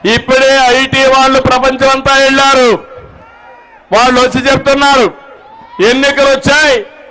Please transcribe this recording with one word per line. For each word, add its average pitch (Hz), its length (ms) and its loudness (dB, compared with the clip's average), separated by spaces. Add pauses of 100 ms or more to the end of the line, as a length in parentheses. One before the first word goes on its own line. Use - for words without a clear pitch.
ఇప్పుడే 262 600 0
ఐటీ 262 360 0
వాళ్ళు 262 380 2
ప్రపంచం 262 480 0
అంతా 269 240 0
వెళ్ళారు. 269 720 0 (1040)
వాళ్ళు 247 300 0
వచ్చి 254 300 -2
చెప్తున్నారు, 277 640 0 (760)
"ఎన్నికలు 277 400 0
వచ్చాయి 269 560 0 (240)